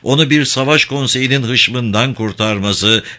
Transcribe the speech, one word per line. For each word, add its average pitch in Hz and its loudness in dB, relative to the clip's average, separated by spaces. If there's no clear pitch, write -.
onu 139 2
bir 151 4
savaş 143 2
konseyinin 131 -2
hışmından 120 0
kurtarması 104 0